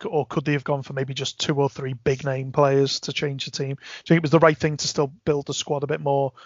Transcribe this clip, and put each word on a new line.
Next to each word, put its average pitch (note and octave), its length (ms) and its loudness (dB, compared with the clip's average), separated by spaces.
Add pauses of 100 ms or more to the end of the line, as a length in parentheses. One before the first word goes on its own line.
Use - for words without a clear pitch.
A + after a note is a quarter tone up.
or D3 200 -2
could C3+ 180 -4
they D3 100 0
have C#3 100 -2
gone C#3+ 180 -2
for - 100 -12
maybe C3+ 220 -4
just C3 240 -8
two - 160 0
or C#3 160 2
three C3+ 220 -8
big C3+ 320 -2
name C3+ 260 -4
players C#3 500 4
to - 120 -8
change C#3 320 -4
the C3 80 -10
team? C#3 240 -6
Do - 40 -16
you - 280 -10
think E3 100 8
it E3+ 40 2
was C#3+ 100 0
the E3 80 8
right D#3 180 4
thing D3+ 200 0
to - 100 -4
still C#3+ 240 -2 (120)
build C#3+ 220 0
the C#3+ 80 -6
squad C#3+ 300 -4
a C3+ 40 -2
bit D#3 120 -2
more, C#3 320 0 (140)